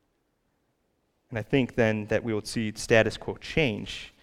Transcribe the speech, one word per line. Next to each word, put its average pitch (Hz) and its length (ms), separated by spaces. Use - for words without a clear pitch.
And 117 100
I 104 40
think 131 320
then 107 320
that 110 180
we 113 80
will 104 100
see 107 320
status 110 400
quo - 220
change - 840